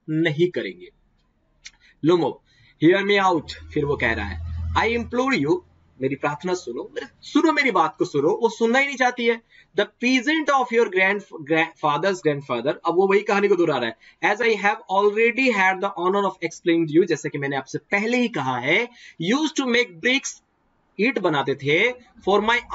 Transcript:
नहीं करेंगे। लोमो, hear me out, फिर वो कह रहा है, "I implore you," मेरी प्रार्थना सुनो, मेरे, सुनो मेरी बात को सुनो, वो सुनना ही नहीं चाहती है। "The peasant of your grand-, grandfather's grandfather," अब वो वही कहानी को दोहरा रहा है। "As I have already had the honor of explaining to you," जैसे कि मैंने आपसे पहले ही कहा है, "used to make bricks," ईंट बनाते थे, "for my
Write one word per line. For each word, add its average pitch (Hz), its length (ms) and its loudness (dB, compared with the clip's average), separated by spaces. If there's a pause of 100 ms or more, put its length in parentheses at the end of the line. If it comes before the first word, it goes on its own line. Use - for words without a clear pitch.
नहीं 160 400 0
करेंगे। 98 400 -8 (1160)
लोमो, 160 380 0 (400)
hear 185 200 6
me 202 220 2
out, 175 260 0 (220)
फिर 147 120 -2
वो 143 120 -2
कह 120 160 0
रहा 107 120 -6
है, - 500 -8
"I 226 260 0
implore 240 440 -2
you," 165 120 2 (440)
मेरी 135 140 -4
प्रार्थना 147 380 -4
सुनो, 160 420 -10
मेरे, 466 120 -10 (140)
सुनो 320 300 0
मेरी 285 200 0
बात 165 280 2
को 165 60 0
सुनो, 151 360 0
वो 233 80 2
सुनना 233 300 0
ही 277 80 0
नहीं 277 100 -8
चाहती 247 280 0
है। 226 160 0 (380)
"The 208 80 2 (160)
peasant 262 460 0
of 269 240 2
your 233 120 4
grand-, 190 380 0 (280)
grandfather's 160 680 0 (100)
grandfather," 143 460 -2 (120)
अब 165 100 0
वो 196 120 4
वही 196 140 4
कहानी 202 260 0
को 196 80 4
दोहरा 165 220 2
रहा 120 120 -2
है। 110 60 -10 (300)
"As 208 160 0
I 233 80 2
have 208 280 0 (140)
already 220 560 2
had 196 260 2
the 190 160 -4 (120)
honor 190 200 0
of 190 100 0
explaining 165 560 0
to 147 100 2
you," 190 80 6
जैसे 156 240 -2
कि 151 80 -10
मैंने 139 180 -4
आपसे 135 220 -6
पहले 220 400 -2
ही 247 100 2
कहा 131 300 -4
है, 175 320 0 (340)
"used 269 300 0
to 285 140 -2
make 233 380 -2
bricks," - 380 -2 (580)
ईंट 233 180 0
बनाते 143 360 0
थे, 160 360 0
"for - 480 -2
my 226 180 0 (180)